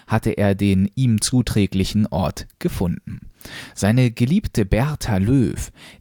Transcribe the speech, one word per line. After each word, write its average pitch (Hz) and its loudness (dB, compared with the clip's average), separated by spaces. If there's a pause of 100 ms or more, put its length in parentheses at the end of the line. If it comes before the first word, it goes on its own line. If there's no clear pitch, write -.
hatte 110 0
er 101 2
den 98 2
ihm 120 2
zuträglichen 104 0
Ort - -4 (100)
gefunden. - -6 (460)
Seine 120 2
geliebte 120 0
Bertha 113 0
Löw, 110 0 (300)